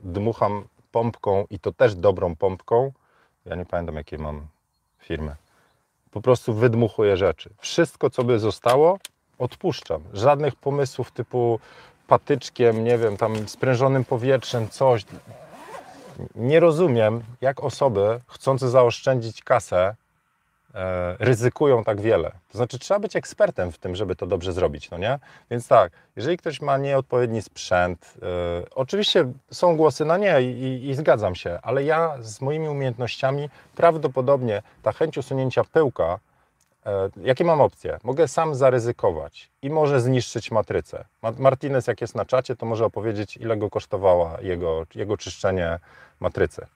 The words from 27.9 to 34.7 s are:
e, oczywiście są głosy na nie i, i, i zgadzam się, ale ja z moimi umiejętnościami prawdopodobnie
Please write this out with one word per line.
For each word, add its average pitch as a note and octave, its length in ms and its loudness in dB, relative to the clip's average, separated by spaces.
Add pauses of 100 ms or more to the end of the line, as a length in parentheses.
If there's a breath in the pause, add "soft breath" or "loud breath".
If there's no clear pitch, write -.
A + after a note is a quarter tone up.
e, F2 540 -4
oczywiście D#3+ 560 0 (200)
są F3 260 2
głosy D3+ 280 2
na D#3+ 120 2
nie F#3 240 4
i, B2+ 220 -4
i, C3 260 -6
i C3+ 60 -4
zgadzam B2 400 2
się, - 260 -8
ale C3+ 220 -2
ja D#3 360 0
z A2 220 -14
moimi D3+ 280 -4
umiejętnościami C3+ 800 -4 (260 soft breath)
prawdopodobnie C3+ 840 2 (220 soft breath)